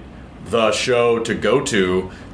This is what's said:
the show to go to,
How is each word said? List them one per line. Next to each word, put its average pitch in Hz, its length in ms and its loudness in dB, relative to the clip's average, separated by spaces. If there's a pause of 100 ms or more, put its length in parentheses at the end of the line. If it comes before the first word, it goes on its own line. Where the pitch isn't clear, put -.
(460)
the 110 260 2
show 120 460 2
to 113 160 -2
go 104 260 2
to, 92 500 0 (240)